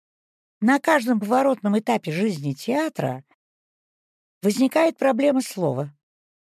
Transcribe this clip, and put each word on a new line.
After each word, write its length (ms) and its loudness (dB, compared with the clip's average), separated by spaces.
На 180 4
каждом 400 2
поворотном 580 0
этапе 340 -2
жизни 420 -2
театра 720 -4
возникает 560 2
проблема 440 2
слова, 520 -4